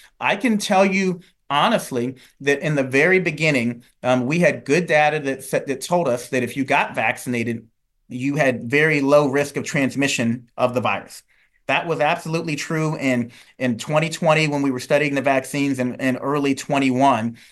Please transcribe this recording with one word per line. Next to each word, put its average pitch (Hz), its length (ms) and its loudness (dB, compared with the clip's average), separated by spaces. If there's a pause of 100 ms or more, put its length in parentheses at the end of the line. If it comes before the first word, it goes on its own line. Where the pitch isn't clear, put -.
(200)
I 139 160 0
can 220 220 2
tell 196 260 2
you 190 380 0 (280)
honestly 139 680 0 (260)
that 143 180 2
in 151 140 -2
the 139 100 0
very 147 360 4
beginning, 143 640 0 (180)
um, 127 240 2
we 156 140 0
had 135 260 2
good 160 220 2
data 151 320 2
that 135 240 -6
sa-, 139 240 -2
that 135 140 -4
told 175 260 0
us 120 220 -4
that 131 120 0
if 120 160 -4
you 135 80 -2
got 139 300 0
vaccinated, 117 720 -4 (420)
you 135 260 -4
had 123 340 0
very 151 300 2
low 143 280 4
risk 143 300 -2
of 123 60 -4
transmission 131 920 -2
of 120 160 0
the 117 80 0
virus. - 400 -4 (460)
That 165 200 -2
was 151 120 -4
absolutely 160 560 -2
true 156 420 -2
in, 123 340 -2 (260)
in 123 220 -2
twenty 156 300 0
twenty 156 380 2
when 143 140 -2
we 139 80 0
were 127 100 -4
studying 143 360 0
the 139 60 0
vaccines 139 580 0
and, 123 200 -4
and 131 220 -2
early 139 320 0
twenty-one. 131 840 0 (140)